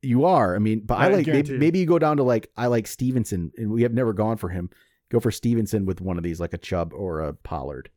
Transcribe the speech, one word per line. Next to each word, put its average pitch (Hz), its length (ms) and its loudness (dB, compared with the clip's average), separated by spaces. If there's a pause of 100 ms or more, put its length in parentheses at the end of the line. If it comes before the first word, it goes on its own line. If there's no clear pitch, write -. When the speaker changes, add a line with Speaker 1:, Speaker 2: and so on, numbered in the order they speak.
Speaker 1:
You 131 240 2
are. 127 300 4
I 101 40 -2
mean, 110 220 2
but 110 140 -4
I 113 80 2
Speaker 2:
I - 20 -
Speaker 1:
like, 185 120 4
maybe, 165 80 2
Speaker 2:
guarantee 147 280 0
you. 127 60 -4
Speaker 1:
maybe 165 200 4
you 180 60 2
go 170 140 4
down 151 180 2
to, 143 60 2
like, 120 340 0
I 117 100 -2
like 117 200 0
Stevenson, 113 680 -2
and 110 160 -4
we 117 120 2
have 117 100 2
never 117 200 2
gone 107 240 0
for 90 120 -6
him. 90 220 -6 (380)
Go 123 100 4
for 113 120 0
Stevenson 110 540 0
with 92 160 -4
one 92 160 -4
of 85 60 -6
these, 85 160 -6
like 85 140 -6
a 87 40 -8
Chubb 85 360 -4
or 87 260 -6
a 73 140 -4
Pollard. 69 640 -10